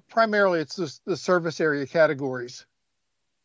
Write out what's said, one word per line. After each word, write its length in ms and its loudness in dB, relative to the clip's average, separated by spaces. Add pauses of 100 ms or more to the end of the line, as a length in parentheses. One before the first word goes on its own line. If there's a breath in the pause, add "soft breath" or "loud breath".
primarily 520 2
it's 160 -10
the, 280 -8
the 120 -2
service 420 0
area 260 0
categories. 800 -2 (800)